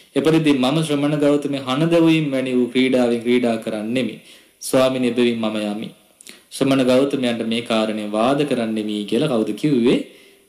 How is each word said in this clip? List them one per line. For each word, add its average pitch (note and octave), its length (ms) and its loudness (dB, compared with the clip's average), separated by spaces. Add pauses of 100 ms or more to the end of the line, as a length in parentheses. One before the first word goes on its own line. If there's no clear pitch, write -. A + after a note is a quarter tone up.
එපරිදි D3+ 440 2
මම C3 260 0
ශ්‍රමණ D3 380 0
ගෞතමේ C#3+ 440 0
හනදොවීම D#3+ 680 2
වැනි C3 240 -2
වූ B2 140 2
ක්‍රීඩාවෙන් B2 540 2
ක්‍රීඩා A#2+ 360 0
කරන්නෙමි. A2 580 -4 (420)
ස්වාමිනී, C3 540 0
එබැවින් A#2 280 0
මම A2 240 -4
යමි. G#2 260 -6 (580)
ශ්‍රමණ C3+ 360 0
ගෞතමයන්ට B2+ 600 2
මේ A2+ 180 -2
කාරණේ A2 460 -2
වාද A#2 360 0
කරන්නෙමි A2 600 -4
කියලා C3+ 240 -2
කවුද G#2+ 240 0
කිව්වේ? C#3 440 2 (520)